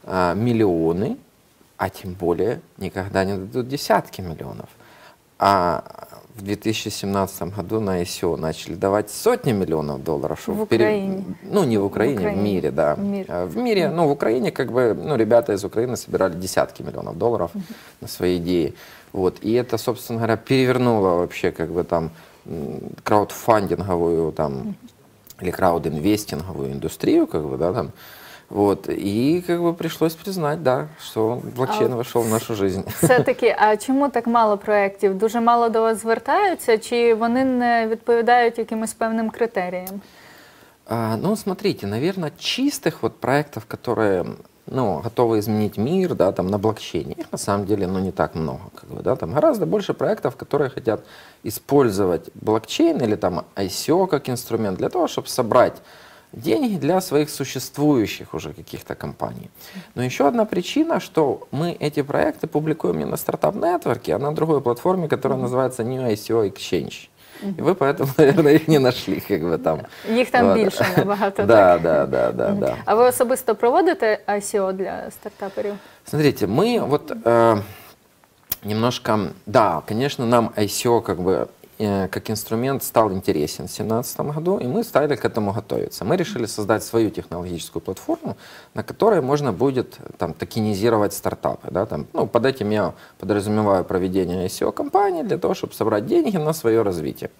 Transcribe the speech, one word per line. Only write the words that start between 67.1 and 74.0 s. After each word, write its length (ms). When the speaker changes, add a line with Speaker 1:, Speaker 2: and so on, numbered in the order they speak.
Speaker 2:
Мгм. 160
Speaker 1:
И 20
вы 140
поэтому, 380
<laughs> 40
наверное, 360
их 140
не 120
нашли, 420
как 200
бы, 160
там. 220
Speaker 2:
Их 220
там 160
Speaker 1:
Вот. 120
Speaker 2:
больше 260
набагато, 460
Speaker 1:
<laughs> 20
Да, 280
Speaker 2:
так? 80
Speaker 1:
да, 240
да, 260
да, 180
Speaker 2:
Мгм. 100
Speaker 1:
да. 160
Speaker 2:
А 100
ви 120
особисто 480
проводите 720